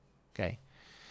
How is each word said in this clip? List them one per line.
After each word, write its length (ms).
ok? 300